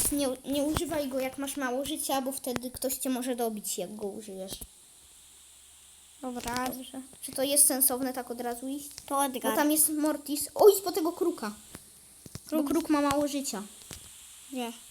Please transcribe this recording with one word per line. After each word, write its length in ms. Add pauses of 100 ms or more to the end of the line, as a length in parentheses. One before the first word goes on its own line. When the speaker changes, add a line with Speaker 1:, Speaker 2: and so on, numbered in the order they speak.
(120)
Speaker 1:
nie, 160 (240)
nie 100
używaj 460
go, 120
jak 180
masz 180
mało 280
życia, 380
bo 100
wtedy 380
ktoś 260
cię 140
może 260
dobić, 420
jak 180
go 100
użyjesz. 460 (1700)
Speaker 2:
Dobra. 460
Speaker 1:
Dobrze. 340 (180)
Czy 120
to 100
jest 240
sensowne 460
tak 180
od 100
razu 280
iść? 200 (180)
Speaker 2:
To 180
Edgar. 280
Speaker 1:
Bo 60
tam 120
jest 180
Mortis. 680
O, 140
idź 160
po 80
tego 200
kruka. 380 (960)
Bo 60
Speaker 2:
Kruk. 200
Speaker 1:
kruk 200
ma 100
mało 280
życia. 340 (880)
Speaker 2:
Nie. 200 (180)